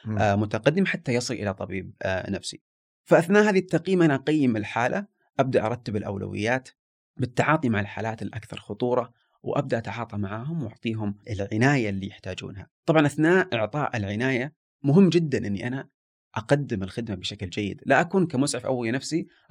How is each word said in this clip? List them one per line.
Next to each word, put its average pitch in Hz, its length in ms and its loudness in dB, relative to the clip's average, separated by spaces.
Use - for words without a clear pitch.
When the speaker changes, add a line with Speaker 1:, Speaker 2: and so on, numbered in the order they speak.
Speaker 1:
مم. 110 120 -4
Speaker 2:
آه، 107 180 4
متقدمة 110 500 2
حتى - 280 -2
يصل 123 200 -2
إلى 101 200 -2
طبيب، 95 480 -8
آه، 92 300 -2
نفسي. - 300 -6
فأثناء 190 440 6
هذه 190 100 4
التقييم 180 420 2
أنا 151 140 6
أقيم 135 420 2
الحالة، 120 480 -2
أبدأ 127 260 2
أرتب 110 300 -4
الأولويات 101 720 -4
بالتعاطي 131 520 2
مع 104 100 2
الحالات 104 420 -4
الأكثر 107 380 -10
خطورة، 120 540 -2
وأبدأ 135 340 0
أتعاطى 113 400 -6
معاهم 120 460 -4
وأعطيهم 107 520 -4
العناية 110 600 2
اللي 98 180 -4
يحتاجونها. 98 600 -12
طبعًا 151 200 4
أثناء 160 500 2
إعطاء 117 420 -2
العناية 117 560 -2
مهم 165 260 6
جدًا 143 380 2
إني 101 200 -4
أنا 135 220 -8
أقدم 113 480 0
الخدمة 104 320 -6
بشكل 92 340 -8
جيد، 98 360 -4
لا 139 160 4
أكون 175 260 2
كمسعف 127 380 -2
أولي 123 260 -2
نفسي 139 360 -4